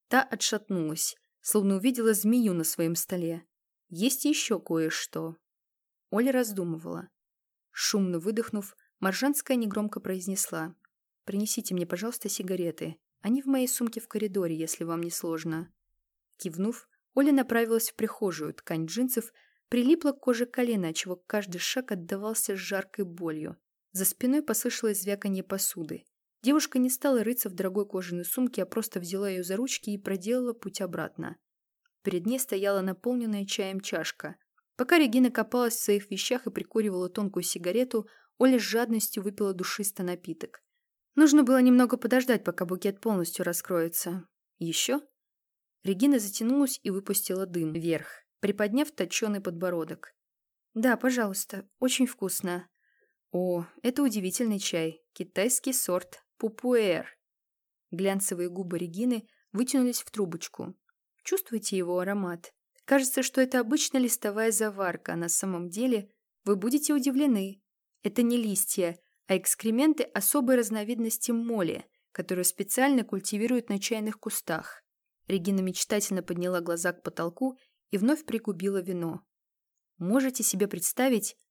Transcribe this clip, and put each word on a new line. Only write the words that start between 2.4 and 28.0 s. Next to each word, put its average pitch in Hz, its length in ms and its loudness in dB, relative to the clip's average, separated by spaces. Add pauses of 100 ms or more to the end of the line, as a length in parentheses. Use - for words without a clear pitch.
на 170 120 0
своем 170 300 0
столе. 170 520 -4 (420)
"Есть 220 380 0
еще 294 320 0
кое-что". 160 800 -4 (720)
Оля 247 220 2
раздумывала. 175 760 -2 (600)
Шумно 185 480 0
выдохнув, 202 580 -4 (240)
Маржанская 254 560 0
негромко 214 420 -2
произнесла: 185 760 -4 (500)
"Принесите 202 500 -4
мне, 175 120 -2
пожалуйста, 202 420 -6
сигареты. 175 720 -6 (240)
Они 240 180 2
в 262 60 -8
моей 262 200 2
сумке 233 320 -2
в 220 100 -10
коридоре, 196 460 -2
если 160 300 -6
вам 170 180 -4
не 170 80 -6
сложно". 160 640 -4 (640)
Кивнув, 190 500 -4 (280)
Оля 285 180 6
направилась 233 580 2
в - 40 -14
прихожую. 165 580 -4
Ткань 165 320 -6
джинсов 226 480 -2 (380)
прилипла 277 420 4
к - 80 -10
коже 240 240 2
колена, 240 440 0
отчего 175 280 -4
каждый 190 420 -4
шаг 254 340 -4
отдавался 196 640 -2
жаркой 190 500 -4
болью. 165 500 -6 (360)
За 190 140 -2
спиной 269 360 0
послышалось 220 600 -2
звяканье 196 400 -2
посуды. 180 640 -6 (380)
Девушка 277 360 2
не 254 100 4
стала 254 340 2
рыться 226 280 -2
в 180 40 -12
дорогой 190 320 -2
кожаной 175 380 -6